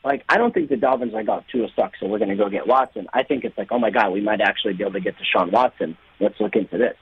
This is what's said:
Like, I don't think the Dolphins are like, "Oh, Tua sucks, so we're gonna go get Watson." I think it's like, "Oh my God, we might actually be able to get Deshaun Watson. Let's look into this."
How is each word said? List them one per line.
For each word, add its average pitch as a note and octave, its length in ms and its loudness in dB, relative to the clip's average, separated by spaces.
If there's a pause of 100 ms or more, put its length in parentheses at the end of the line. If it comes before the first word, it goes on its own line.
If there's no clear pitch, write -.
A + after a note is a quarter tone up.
Like, C3+ 240 -2
I F3 100 4
don't A#3 160 2
think D#3+ 140 0
the C#3 80 0
Dolphins B2 380 0
are - 80 -4
like, G#2 60 -2
"Oh, G2 140 -2 (100)
Tua A2+ 240 0
sucks, - 240 -2
so G2+ 60 -6
we're G#2 140 -2
gonna G2 160 0
go G2+ 120 2
get G2 180 -4
Watson." B2 460 0
I C3 120 0
think B2+ 200 -2
it's G#2+ 140 -6
like, G2+ 140 -6
"Oh A#2+ 60 0
my A2+ 120 2
God, G#2+ 220 2
we G2+ 80 -2
might G#2 200 0
actually G2+ 340 0
be G2 100 -4
able G2 80 -2
to G2 80 -4
get F#2 180 -4
Deshaun F2+ 320 0
Watson. F#2 460 0 (240)
Let's G2+ 200 0
look G#3 140 -2
into G2+ 240 0
this." A#2+ 240 0